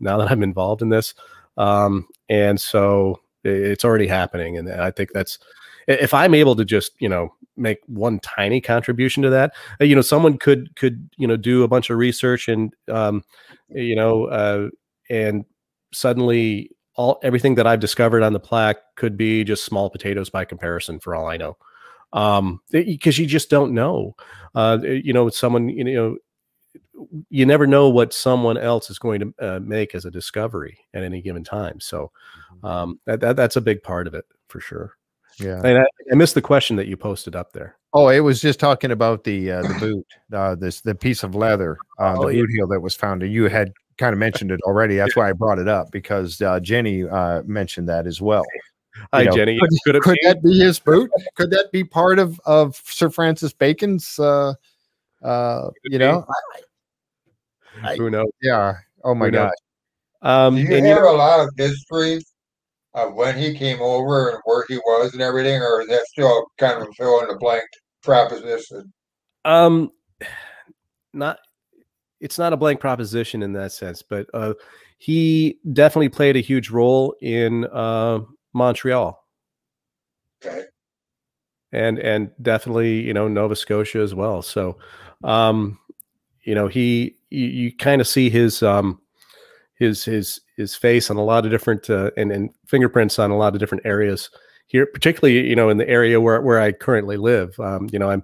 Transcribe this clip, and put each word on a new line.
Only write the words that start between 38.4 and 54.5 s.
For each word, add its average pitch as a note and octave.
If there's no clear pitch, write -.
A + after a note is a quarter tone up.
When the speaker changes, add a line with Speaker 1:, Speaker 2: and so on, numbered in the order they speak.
Speaker 2:
just D3
talking C3+
about A2+
the, F#2+
uh, F2+
the G2
boot, G#2
uh, G2
this, F2+
the G#2+
piece B2
of F#2
leather, G2+
uh, F#2+
Speaker 1:
Oh, C#3
Speaker 2:
the C#3
Speaker 1:
yeah. A#2+
Speaker 2:
boot G#2+
heel G#2
that F#2+
was F#2
found. F#2+
You G#2+
had G2+
kinda A#2+
mentioned G2+
it F2+
already. G2+
That's G2
why G#2+
I F#2+
brought G2
it F#2
up, F#2+
because, F#2+
uh, F#2
Jenny, G#2
uh, F2
mentioned F#2+
that E2+
as E2
well. G#2
Speaker 1:
Hi, C3
Speaker 2:
You -
know, -
Speaker 1:
Jenny. A2
Speaker 2:
could, E3
Speaker 1:
Could C#3+
it C#3+
Speaker 2:
could F3
Speaker 1:
be? E3+
Speaker 2:
that E3+
be F3+
his F3+
boot? F#3
Could F3
that G3
be F#3+
part F#3
of, F3
of D3+
Sir -
Francis D#3+
Bacon's, D#3+
uh, C#3+